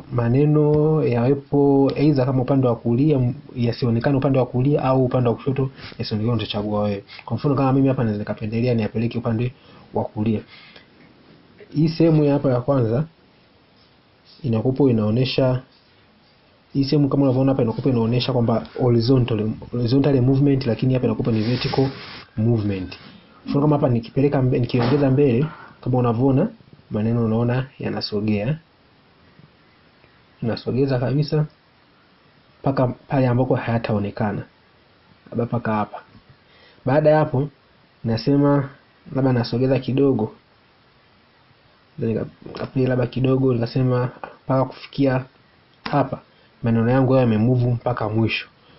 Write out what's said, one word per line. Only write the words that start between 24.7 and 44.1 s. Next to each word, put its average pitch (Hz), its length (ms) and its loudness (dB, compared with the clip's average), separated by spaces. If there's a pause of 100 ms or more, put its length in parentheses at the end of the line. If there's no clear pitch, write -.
mbele 135 340 2 (360)
kama 127 160 -2
unavyoona 127 500 2 (440)
maneno 113 340 0
unaona 117 400 0 (140)
yanasogea. 104 760 -4 (1800)
Nasogeza 123 580 -2
kabisa 147 460 -2 (1160)
mpaka 135 260 0
pale 127 400 -2
ambako 131 280 2
hayataonekana. 107 880 -4 (840)
Labda 117 160 -4
mpaka 113 300 -4
hapa. - 260 -6 (840)
Baada 151 240 2
ya 156 100 6
hapo 147 300 -2 (540)
nasema 143 640 2 (460)
labda 135 180 2
nasogeza 123 460 0
kidogo. 131 560 0 (1600)
Nika-, 110 260 -2 (200)
nikaplay - 420 -4
labda 127 200 0
kidogo, 131 460 0
nikasema 127 560 0 (360)